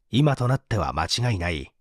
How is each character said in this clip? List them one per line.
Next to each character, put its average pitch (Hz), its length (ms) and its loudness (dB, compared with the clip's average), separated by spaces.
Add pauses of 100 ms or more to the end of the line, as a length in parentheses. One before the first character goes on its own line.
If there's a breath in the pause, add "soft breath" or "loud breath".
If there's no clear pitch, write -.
(100)
今 139 260 4
と 123 120 -2
な 127 80 2
っ - 60 -8
て - 140 -4
は 90 160 -2
間 78 140 -2
違 120 300 -2
い - 20 -6
な 85 100 -2
い。 78 320 -6